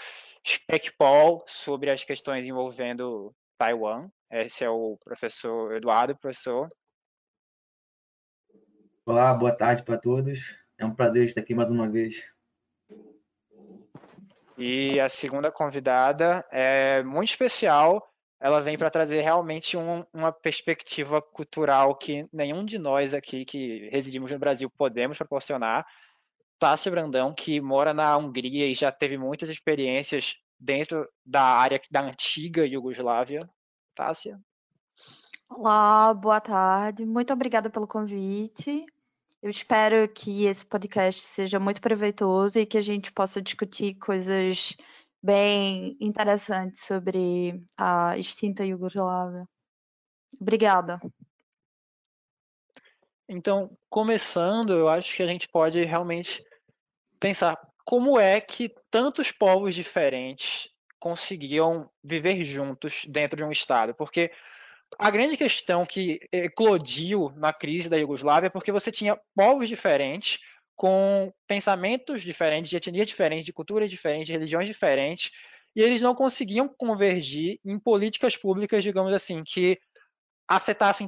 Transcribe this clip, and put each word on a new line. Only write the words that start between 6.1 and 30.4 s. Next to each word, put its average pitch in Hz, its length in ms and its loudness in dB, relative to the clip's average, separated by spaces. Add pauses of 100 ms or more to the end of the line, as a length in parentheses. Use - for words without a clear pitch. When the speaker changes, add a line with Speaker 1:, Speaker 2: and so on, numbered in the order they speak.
Speaker 1:
professor. 131 540 -6 (2500)
Speaker 2:
Olá, 123 280 6
boa 120 200 2
tarde 120 300 2
pra 117 140 -2
todos. 131 560 -2 (240)
É 110 60 -8
um 110 100 -4
prazer 123 300 4
estar 120 160 0
aqui 113 160 -4
mais 117 140 2
uma 117 200 0
vez. 110 360 -4 (2250)
Speaker 1:
E 135 420 0
a 135 80 4
segunda 139 420 -4
convidada 143 1040 2
é 135 520 2
muito 151 260 -2
especial. 180 760 4 (320)
Ela 147 220 2
vem 151 180 -2
pra 160 120 0
trazer 156 320 2
realmente 165 560 0
um, 170 260 -4 (100)
uma 160 200 -2
perspectiva 151 880 -4
cultural 139 760 2
que 147 380 -8
nenhum 156 320 -4
de 214 120 -8
nós 139 360 0
aqui 135 320 -8
que 113 480 -10
residimos 131 360 -6
no 143 80 -6
Brasil 135 320 -2
podemos 131 480 -2
proporcionar. 135 720 -2 (720)
Tássia 156 320 2
Brandão, 151 420 0
que 151 280 -4
mora 139 320 2
na 151 240 4
Hungria 139 500 -2
e 131 60 0
já 135 180 0
teve 135 260 -2
muitas 139 300 -6
experiências 139 880 -2 (240)